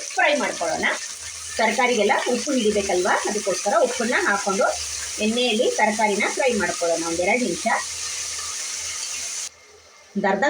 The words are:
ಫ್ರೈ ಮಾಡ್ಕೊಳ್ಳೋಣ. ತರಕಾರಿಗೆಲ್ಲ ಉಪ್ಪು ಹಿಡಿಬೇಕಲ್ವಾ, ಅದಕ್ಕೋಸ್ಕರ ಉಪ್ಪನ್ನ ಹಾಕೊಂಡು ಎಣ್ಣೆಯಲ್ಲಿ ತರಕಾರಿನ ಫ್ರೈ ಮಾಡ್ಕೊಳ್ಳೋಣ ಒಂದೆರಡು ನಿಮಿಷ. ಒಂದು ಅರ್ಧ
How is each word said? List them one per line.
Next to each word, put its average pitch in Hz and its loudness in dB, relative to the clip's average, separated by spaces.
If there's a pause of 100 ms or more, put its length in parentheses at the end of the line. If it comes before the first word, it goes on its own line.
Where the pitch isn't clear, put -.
(160)
ಫ್ರೈ 349 4 (100)
ಮಾಡ್ಕೊಳ್ಳೋಣ. 175 -2 (720)
ತರಕಾರಿಗೆಲ್ಲ 226 4 (180)
ಉಪ್ಪು 247 0
ಹಿಡಿಬೇಕಲ್ವಾ, 202 2 (140)
ಅದಕ್ಕೋಸ್ಕರ 202 0 (120)
ಉಪ್ಪನ್ನ 240 0 (120)
ಹಾಕೊಂಡು 202 2 (600)
ಎಣ್ಣೆಯಲ್ಲಿ 240 2 (100)
ತರಕಾರಿನ 214 2 (120)
ಫ್ರೈ 277 2 (120)
ಮಾಡ್ಕೊಳ್ಳೋಣ 170 0
ಒಂದೆರಡು 190 2
ನಿಮಿಷ. 175 -2 (2500)
ಒಂದು 196 0
ಅರ್ಧ - 0